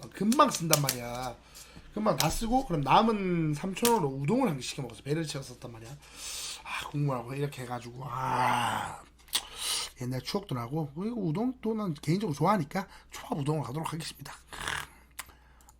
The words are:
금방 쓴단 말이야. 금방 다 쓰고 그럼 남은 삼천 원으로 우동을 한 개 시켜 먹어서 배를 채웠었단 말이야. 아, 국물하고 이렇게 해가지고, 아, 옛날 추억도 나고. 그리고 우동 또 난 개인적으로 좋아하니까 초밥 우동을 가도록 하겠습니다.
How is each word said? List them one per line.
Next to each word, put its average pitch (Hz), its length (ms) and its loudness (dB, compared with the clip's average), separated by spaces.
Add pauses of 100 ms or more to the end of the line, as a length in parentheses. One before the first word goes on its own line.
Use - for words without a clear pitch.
(120)
금방 247 380 6
쓴단 156 320 4
말이야. 123 540 -2 (580)
금방 208 240 2
다 143 120 4
쓰고 262 360 0
그럼 160 160 0
남은 175 720 4
삼천 190 400 2
원으로 165 160 2
우동을 175 400 2
한 147 80 0
개 123 60 -8
시켜 - 180 -6
먹어서 113 220 -10
배를 156 240 -2
채웠었단 127 440 -10
말이야. 113 180 -14 (720)
아, - 260 -8
국물하고 135 460 0
이렇게 139 280 -4
해가지고, 120 440 -8
아, 127 920 0 (1000)
옛날 127 200 -2
추억도 - 340 -2
나고. 135 400 -2
그리고 208 320 -2
우동 220 340 2
또 220 140 0
난 208 260 0
개인적으로 180 340 2
좋아하니까 180 520 2 (240)
초밥 - 280 -4
우동을 147 220 2
가도록 135 320 -4
하겠습니다. - 400 -10 (1500)